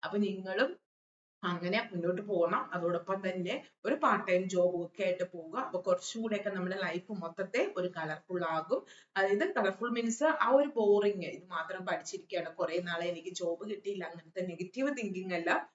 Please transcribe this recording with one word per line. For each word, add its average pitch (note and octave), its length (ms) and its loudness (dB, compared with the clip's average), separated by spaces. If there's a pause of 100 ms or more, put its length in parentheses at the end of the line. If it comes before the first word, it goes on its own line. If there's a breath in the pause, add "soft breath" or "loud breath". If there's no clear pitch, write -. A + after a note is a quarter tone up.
അപ്പൊ F#3+ 220 -2
നിങ്ങളും F#3+ 460 0 (720)
അങ്ങനെ F3+ 360 0 (100)
മുന്നോട്ട് F3+ 380 0
പോകണം. F3+ 340 2 (120)
അതോടൊപ്പം F3 520 0
തന്നെ F#3 300 -2 (280 loud breath)
ഒരു A#3 200 2
പാർട്ട് G#3+ 240 4
ടൈം F#3 160 4 (100)
ജോബ് F3+ 300 4
ഒക്കെ - 200 -8
ആയിട്ട് F#3 280 0
പോവുക. E3 240 -10 (100)
അപ്പൊ - 220 -4
കുറച്ചും F#3 360 0
കൂടെയൊക്കെ G#3 300 -2
നമ്മുടെ F#3 300 -2
ലൈഫ് F3+ 360 -4
മൊത്തത്തെ F#3 420 -2 (140)
ഒരു F3+ 180 -2
കളർഫുൾ D#3+ 480 -4 (120)
ആകും. F3+ 280 0 (340 loud breath)
അതായത് G3 300 4 (120)
കളർഫുൾ G#3+ 400 0
മീൻസ് A#3 300 0 (180)
ആ - 100 2
ഒരു D4 200 6
ബോറിങ്, G3+ 600 4
ഇത് - 100 -14 (100)
മാത്രം F#3 300 -6
പഠിച്ചിരിക്കുകയാണ്, E3+ 760 -4
കുറെ E3+ 280 2
നാളെ E3+ 240 -2
എനിക്ക് F3 280 -6
ജോബ് E3+ 300 -2
കിട്ടിയില്ല, G3 400 -4
അങ്ങനത്തെ E3+ 420 -8
നെഗറ്റീവ് A#3 460 -2
തിങ്കിങ് F#3 420 -4
എല്ലാം F3 200 2 (160)